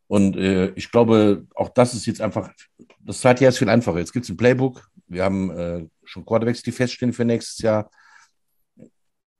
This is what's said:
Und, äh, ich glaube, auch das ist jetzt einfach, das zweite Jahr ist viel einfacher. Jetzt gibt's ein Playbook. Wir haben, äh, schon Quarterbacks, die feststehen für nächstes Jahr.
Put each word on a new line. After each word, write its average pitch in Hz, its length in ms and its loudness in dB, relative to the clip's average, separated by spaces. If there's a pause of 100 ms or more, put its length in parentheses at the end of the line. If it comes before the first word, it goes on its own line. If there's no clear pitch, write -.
Und, 98 300 2
äh, 95 380 0
ich - 160 -12
glaube, 110 540 4 (100)
auch 92 140 -4
das 123 240 2
ist 104 120 -8
jetzt 110 160 -4
einfach, 101 300 -6 (480)
das - 200 -12
zweite 123 240 4
Jahr 131 60 8
ist 123 80 0
viel 113 120 0
einfacher. 110 300 2
Jetzt 87 140 -8
gibt's 123 160 -6
ein 85 80 -8
Playbook. 123 520 0 (180)
Wir 90 180 -4
haben, 95 260 -2
äh, 85 360 -8 (180)
schon 90 200 -18
Quarterbacks, 113 380 -2
die 120 80 -6
feststehen 123 420 -2
für 120 120 -4
nächstes 117 340 -4
Jahr. 107 320 -2 (1500)